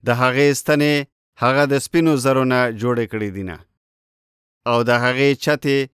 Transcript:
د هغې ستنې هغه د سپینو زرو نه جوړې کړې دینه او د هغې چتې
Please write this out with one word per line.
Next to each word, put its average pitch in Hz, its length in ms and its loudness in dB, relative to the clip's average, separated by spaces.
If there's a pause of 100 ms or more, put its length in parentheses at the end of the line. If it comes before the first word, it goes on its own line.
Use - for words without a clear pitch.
د 123 60 -4
هغې 127 440 2
ستنې 147 400 0 (460)
هغه 131 260 2
د 139 140 -2
سپینو 165 380 0
زرو 131 260 0
نه 127 160 0 (120)
جوړې 117 360 -2
کړې 107 220 -6
دینه 92 280 -10 (1080)
او 120 180 0
د 120 80 0
هغې 127 440 2
چتې 143 420 -2 (220)